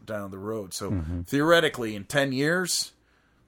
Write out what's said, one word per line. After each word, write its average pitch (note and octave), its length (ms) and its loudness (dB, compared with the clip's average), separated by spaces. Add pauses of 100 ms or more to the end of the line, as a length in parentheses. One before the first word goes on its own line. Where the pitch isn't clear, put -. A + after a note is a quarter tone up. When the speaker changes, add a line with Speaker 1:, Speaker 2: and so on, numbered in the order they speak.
Speaker 1:
down G2+ 260 -6
the G2 80 -10
road. G2+ 340 -6
So G2 180 -4
Speaker 2:
Mm-hmm. F2 320 -2
Speaker 1:
theoretically, C#3+ 720 2
in G2+ 100 -10
ten C#3 260 2
years, E3 640 0 (540)